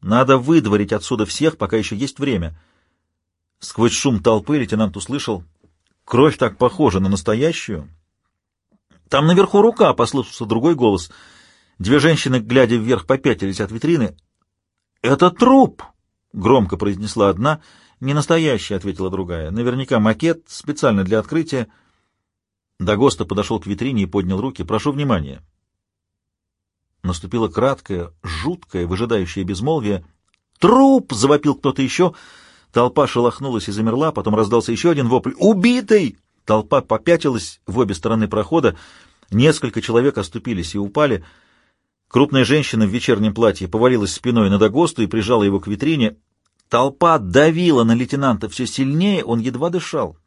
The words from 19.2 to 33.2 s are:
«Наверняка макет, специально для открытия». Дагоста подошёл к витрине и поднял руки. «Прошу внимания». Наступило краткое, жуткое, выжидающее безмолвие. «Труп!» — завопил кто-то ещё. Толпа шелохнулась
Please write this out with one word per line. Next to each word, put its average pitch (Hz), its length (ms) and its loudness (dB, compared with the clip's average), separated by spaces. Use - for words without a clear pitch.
«Наверняка 120 480 -2
макет, 110 480 0
специально 123 560 -2
для 107 160 0
открытия». 139 480 -4
Дагоста 107 440 0
подошёл 101 360 -4
к - 80 -16
витрине 107 360 -4
и 87 40 -2
поднял 95 340 -2
руки. 131 220 -8
«Прошу 107 280 -2
внимания». 95 540 -4
Наступило 92 460 -4
краткое, 110 640 -4
жуткое, 90 640 -6
выжидающее 95 580 -4
безмолвие. 104 580 -4
«Труп!» — 262 560 6
завопил 143 400 2
кто-то 135 300 -4
ещё. 170 320 0
Толпа 123 360 2
шелохнулась 120 600 -2